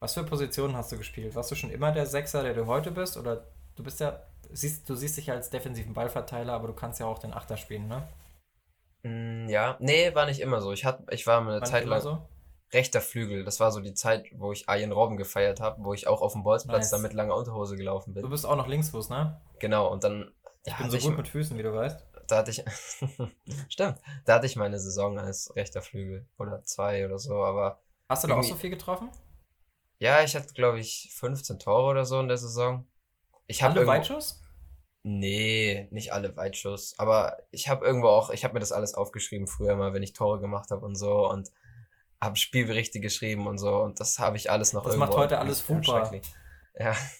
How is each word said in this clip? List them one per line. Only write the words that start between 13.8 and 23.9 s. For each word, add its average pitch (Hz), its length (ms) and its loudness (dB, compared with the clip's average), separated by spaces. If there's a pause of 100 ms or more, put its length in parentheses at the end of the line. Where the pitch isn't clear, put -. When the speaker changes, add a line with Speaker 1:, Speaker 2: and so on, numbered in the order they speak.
Speaker 2:
die 98 140 -10
Zeit, 110 400 0
wo 101 180 -6
ich - 160 -10
Arjen 104 240 2
Robben 110 240 4
gefeiert 101 440 2
hab, 110 240 -2
wo 101 100 -2
ich - 120 -6
auch 107 160 4
auf 104 100 2
dem 107 100 -6
Bolzplatz 113 360 2
Speaker 1:
Nice. 104 120 0
Speaker 2:
dann 107 120 2
mit 107 100 -4
langer 104 240 0
Unterhose 107 400 -4
gelaufen 95 380 -6
bin. 98 80 -6
Speaker 1:
Du 127 80 -4
bist 147 160 -4
auch 143 100 4
noch 127 120 0
Linksfuß, 135 420 -2
ne? 151 300 -2 (180)
Speaker 2:
Genau, 104 340 4
und 95 120 -4
dann 104 280 -2 (320)
Speaker 1:
Ich - 80 -8
Speaker 2:
da - 40 -6
Speaker 1:
bin 127 100 -4
Speaker 2:
hatte 120 40 0
Speaker 1:
so 123 80 2
Speaker 2:
ich 120 60 -2
Speaker 1:
gut 151 120 2
Speaker 2:
m-, - 20 -2
Speaker 1:
mit 135 100 -6
Füßen, 147 300 -4
wie 107 40 -6
du 110 120 -2
weißt. 135 320 -2 (220)
Speaker 2:
da 110 100 6
hatte 113 120 2
ich, 110 140 -6 (520)
<laughs> 139 520 -8
stimmt, - 300 0 (260)